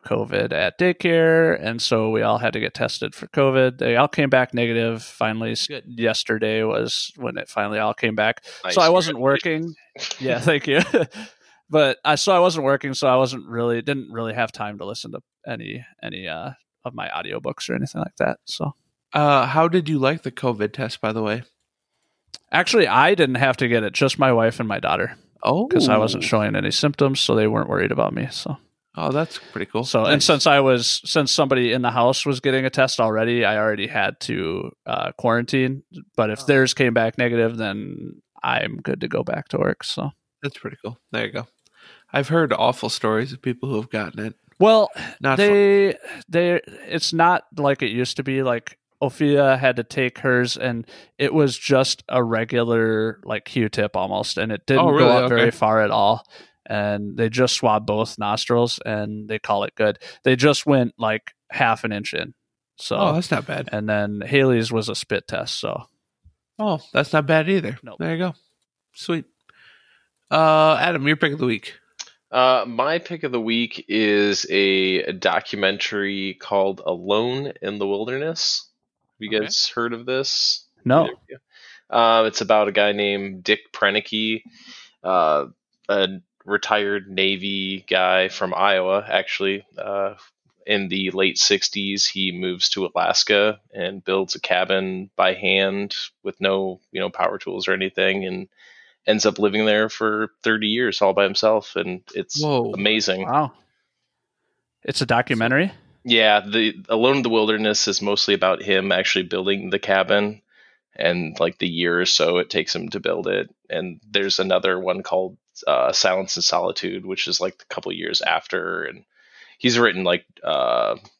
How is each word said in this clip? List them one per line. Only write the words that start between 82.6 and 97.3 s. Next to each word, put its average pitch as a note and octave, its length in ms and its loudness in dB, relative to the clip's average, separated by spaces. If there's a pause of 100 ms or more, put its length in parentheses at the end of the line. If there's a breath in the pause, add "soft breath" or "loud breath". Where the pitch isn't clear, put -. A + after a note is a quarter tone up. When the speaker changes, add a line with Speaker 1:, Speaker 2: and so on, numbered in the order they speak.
Speaker 3:
a G2+ 40 -2
guy G#2 200 4
named G2 500 -2
Dick G2+ 300 -2
Proenneke, A2 720 -2 (600 loud breath)
uh, D#2 440 2 (420)
a G2 200 0 (360)
retired G2+ 680 -2
Navy F#2+ 800 -2
guy F#2 400 2
from F#2 260 -4
Iowa, F#2+ 540 2
actually. G2 580 -2 (100)
Uh, G2+ 380 -6 (520)
in G2+ 220 0
the F#2+ 220 -2
late F#2+ 280 0
sixties, G2 680 0
he F#2+ 240 -2
moves F2+ 400 -4
to F#2+ 160 -2
Alaska G2+ 760 2 (140)
and F#2+ 300 -6
builds F#2+ 320 -2
a D#2+ 40 -18
cabin F#2+ 760 -2
by F#2 180 2
hand G2 640 0 (260)
with - 180 -10
no, F#2+ 400 -2 (120)
you - 80 -6
know, F#2+ 100 -4
power F2 280 -2